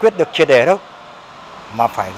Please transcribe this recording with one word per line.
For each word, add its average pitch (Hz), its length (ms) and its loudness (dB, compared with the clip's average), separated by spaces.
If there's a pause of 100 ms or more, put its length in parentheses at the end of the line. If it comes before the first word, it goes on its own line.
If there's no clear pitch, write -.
quyết 208 160 0
được 165 160 -2
triệt 156 160 0
để 131 180 4
đâu, 185 100 2 (1000)
mà 117 120 0
phải 101 320 -8